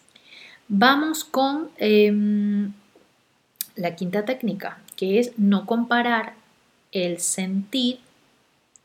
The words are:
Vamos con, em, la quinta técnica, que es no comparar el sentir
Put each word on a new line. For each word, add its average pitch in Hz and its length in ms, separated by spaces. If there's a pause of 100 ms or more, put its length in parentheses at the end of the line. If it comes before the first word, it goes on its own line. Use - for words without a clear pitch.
(680)
Vamos 277 560
con, 277 540
em, 208 960 (1040)
la 175 200
quinta 196 300
técnica, 214 540 (160)
que 196 240
es 240 180
no 202 280
comparar 233 680 (580)
el 175 280
sentir 196 800 (840)